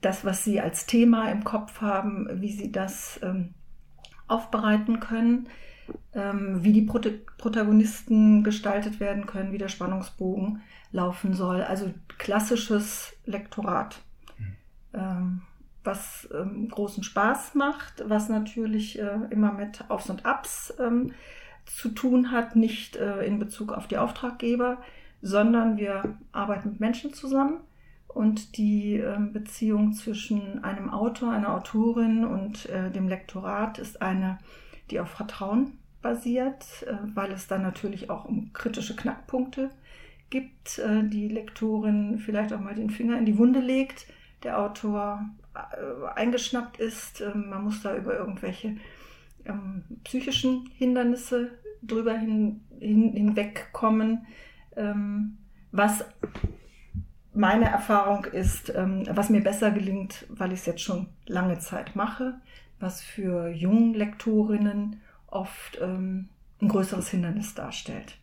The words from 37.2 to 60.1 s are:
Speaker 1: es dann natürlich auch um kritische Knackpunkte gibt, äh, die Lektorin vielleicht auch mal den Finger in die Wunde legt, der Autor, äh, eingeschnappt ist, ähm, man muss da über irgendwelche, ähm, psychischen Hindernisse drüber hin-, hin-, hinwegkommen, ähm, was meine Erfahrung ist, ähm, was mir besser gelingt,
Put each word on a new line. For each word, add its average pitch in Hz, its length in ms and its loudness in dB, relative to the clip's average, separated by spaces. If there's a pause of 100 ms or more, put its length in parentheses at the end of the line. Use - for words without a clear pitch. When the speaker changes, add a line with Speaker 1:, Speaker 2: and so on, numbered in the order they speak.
Speaker 1:
es 190 160 -10
dann 190 160 0
natürlich 190 480 -4
auch - 140 -8
um - 280 -4
kritische - 420 -6
Knackpunkte 262 760 -4 (580)
gibt, - 480 -8
äh, 220 260 2
die 208 260 -2
Lektorin 214 880 0
vielleicht 214 340 -2
auch 214 80 -6
mal 202 140 -8
den 220 160 -2
Finger 233 260 0
in 226 80 4
die 214 140 4
Wunde 254 200 8
legt, 262 460 0 (380)
der - 160 -2
Autor, 208 680 -4 (300)
äh, - 600 -10
eingeschnappt 240 640 0
ist, - 440 -6
ähm, 208 280 -4
man 196 140 -6
muss 208 180 -2
da 196 160 -4
über 196 180 -2
irgendwelche, 196 640 -6 (680)
ähm, 196 360 -8 (200)
psychischen 254 680 -2
Hindernisse 247 800 2 (320)
drüber 226 340 0
hin-, 214 440 0 (180)
hin-, 214 340 6
hinwegkommen, 220 1120 2 (500)
ähm, 208 600 -2 (340)
was 208 320 4 (1300)
meine 208 300 6
Erfahrung 202 580 2
ist, - 500 0
ähm, 190 360 0
was 202 200 0
mir 208 140 6
besser 208 280 4
gelingt, 196 580 -2